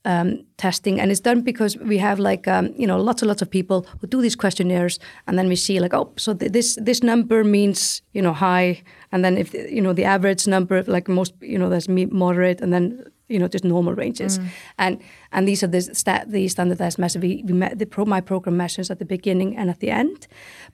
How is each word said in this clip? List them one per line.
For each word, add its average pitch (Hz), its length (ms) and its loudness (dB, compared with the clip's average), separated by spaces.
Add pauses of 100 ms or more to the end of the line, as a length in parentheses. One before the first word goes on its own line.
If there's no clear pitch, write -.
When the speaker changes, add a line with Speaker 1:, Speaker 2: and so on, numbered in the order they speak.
Speaker 1:
um, 175 400 0 (120)
testing, 190 420 -2
and 190 100 0
it's 196 120 0
done 240 200 2
because 240 360 -2
we 208 200 0
have, 202 220 0
like, 196 280 0
um, 185 300 2
you 247 80 -2
know, 185 160 2
lots 240 220 0
and 214 60 2
lots 208 120 -2
of 180 80 -4
people 185 380 -2 (120)
who 202 80 -12
do 262 140 0
these 240 140 2
questionnaires, 180 640 0 (260)
and 180 140 -2
then 185 80 2
we 180 80 2
see, 190 240 0
like, 175 160 0
"Oh, - 220 0
so 214 180 -2
th-, 208 160 -2
this, 240 280 0
this 240 220 0
number 233 420 4
means, 202 600 2 (100)
you 202 80 -2
know, 175 120 2
high," 180 500 2 (280)
and 185 120 2
then 185 140 4
if, 185 160 -2
you - 280 -4
know, 185 120 2
the 190 120 2
average 196 400 2
number, 185 380 2
like, 180 240 0
most, 185 340 0
you - 160 -6
know, 185 120 2
there's 180 200 0
me-, 185 160 2
moderate, 180 560 2
and 180 100 0
then, 180 320 0 (260)
you 226 80 -2
know, 180 120 2
just 190 160 -4
normal 175 280 2
ranges. 196 460 -4
Speaker 2:
Mm. 185 60 -6 (320)
Speaker 1:
And, 185 240 -2 (320)
and 190 160 2
these 196 120 0
are 196 60 0
the 180 140 2
sta-, - 440 -2
the 196 220 -2
standardized 180 500 -2
measures. 175 240 -2
We, 185 240 -2
we 180 60 -2
me-, 185 240 0
the 208 100 -4
pro-, 208 200 -2
my 196 160 0
program 185 340 -2
measures 180 340 -4
at 180 100 -8
the 175 60 -8
beginning 190 520 -2
and 190 120 -2
at 175 120 -4
the 214 100 -2
end. 302 360 -2 (460)